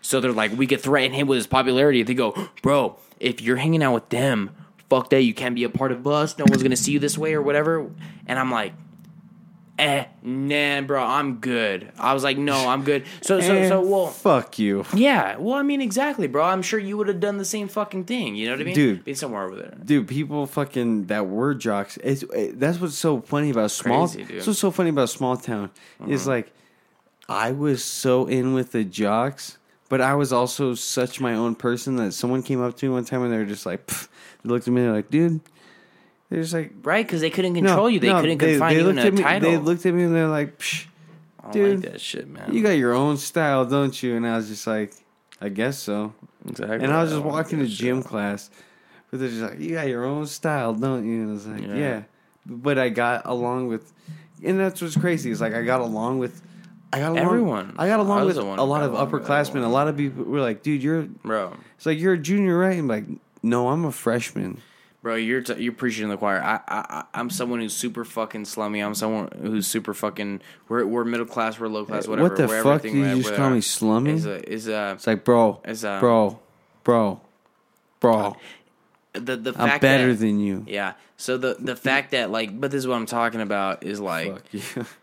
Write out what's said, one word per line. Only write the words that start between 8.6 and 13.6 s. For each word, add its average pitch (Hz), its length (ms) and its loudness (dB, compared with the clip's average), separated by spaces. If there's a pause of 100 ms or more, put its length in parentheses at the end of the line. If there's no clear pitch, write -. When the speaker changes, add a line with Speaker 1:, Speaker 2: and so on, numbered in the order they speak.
Speaker 1:
"Eh, 139 260 2 (160)
nah, 139 600 0
bro, 135 220 -2
I'm 135 340 0
good." 110 600 -2
I 131 160 2
was 135 100 0
like, 139 140 0
"No, 139 320 0
I'm 135 140 0
good." 139 220 0 (160)
So, 196 200 2
so, 185 140 4
Speaker 2:
Eh, 190 120 4